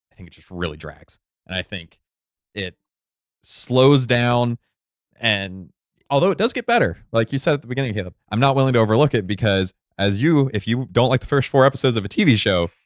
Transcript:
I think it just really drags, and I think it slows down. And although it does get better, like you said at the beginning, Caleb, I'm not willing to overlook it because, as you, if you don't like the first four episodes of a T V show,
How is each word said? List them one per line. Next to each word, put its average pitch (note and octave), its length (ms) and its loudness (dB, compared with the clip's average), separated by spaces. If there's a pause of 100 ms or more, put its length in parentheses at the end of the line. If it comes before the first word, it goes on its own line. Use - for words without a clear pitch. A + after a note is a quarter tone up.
(120)
I - 20 -20
think F2+ 140 -20
it - 60 -20
just - 180 -20
really E2+ 240 -6
drags, D2+ 420 -18 (260)
and F2+ 140 -10
I F2+ 40 -6
think F2 360 -14 (560)
it F#2+ 220 -10 (680)
slows C3 640 2
down. A#2+ 520 0 (600)
And G2 500 -4 (380)
although C#3+ 220 0
it - 80 -4
does G#3 140 -2
get B3 140 -8
better, F#3 320 0 (120)
like A#2 220 0
you C3+ 80 -4
said D#3 140 0
at C#3 80 -6
the A#2 60 -20
beginning, B2+ 260 -4
Caleb, F#2 200 -8 (160)
I'm G#2+ 80 -2
not C3+ 160 2
willing C3+ 200 2
to A#2 40 4
overlook A2+ 360 4
it G2+ 120 -2
because, G2 480 0 (240)
as G2+ 240 0
you, D3 320 2
if G#2 140 -4
you A#2+ 240 -2
don't A#2+ 160 2
like B2+ 120 0
the - 60 -16
first C#3 220 -2
four C3+ 180 6
episodes C3 300 0
of G2 80 -2
a G2 40 -8
T - 160 -2
V B2+ 120 6
show, F2+ 340 0 (160)